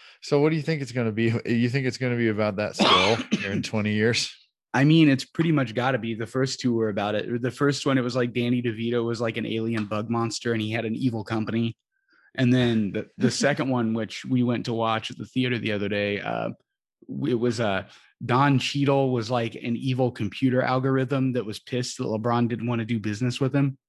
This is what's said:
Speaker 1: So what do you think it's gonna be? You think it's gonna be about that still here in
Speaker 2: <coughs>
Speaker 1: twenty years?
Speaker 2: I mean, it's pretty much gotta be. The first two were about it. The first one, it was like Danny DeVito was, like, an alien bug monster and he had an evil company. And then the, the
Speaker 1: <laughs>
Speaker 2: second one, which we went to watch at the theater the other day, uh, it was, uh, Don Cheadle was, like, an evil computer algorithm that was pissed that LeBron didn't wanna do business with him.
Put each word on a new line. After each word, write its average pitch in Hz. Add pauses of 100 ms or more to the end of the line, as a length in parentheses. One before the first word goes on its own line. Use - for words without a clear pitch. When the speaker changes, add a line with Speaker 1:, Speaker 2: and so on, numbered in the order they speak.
(220)
Speaker 1:
So 143
what 151
do 160
you 147
think 160
it's 120
gonna 117
be? 113 (100)
You 120
think 131
it's 120
gonna 123
be 117
about 107
that 104
still 101 (140)
here 98
in 104
Speaker 2:
<coughs> -
Speaker 1:
twenty 107
years? 110 (400)
Speaker 2:
I 127
mean, 156
it's 131
pretty 165
much 123
gotta 123
be. 113
The 110
first 131
two 120
were 110
about 104
it. 117
The 127
first 143
one, 135
it 123
was 123
like 123
Danny 123
DeVito 117
was, 117
like, 113
an 113
alien 113
bug 107
monster 117
and 110
he 107
had 113
an 110
evil 113
company. 113 (600)
And 123
then 113
the, 104 (120)
the 123
Speaker 1:
<laughs> -
Speaker 2:
second 139
one, 120
which 113
we 127
went 120
to 123
watch 113
at -
the 107
theater 123
the 110
other 101
day, 101
uh, 57 (800)
it 131
was, 117
uh, 98 (420)
Don 131
Cheadle 139
was, 117
like, 117
an 117
evil 127
computer 123
algorithm 131
that 113
was 107
pissed -
that 127
LeBron 120
didn't 113
wanna 117
do 117
business 110
with 135
him. 139 (120)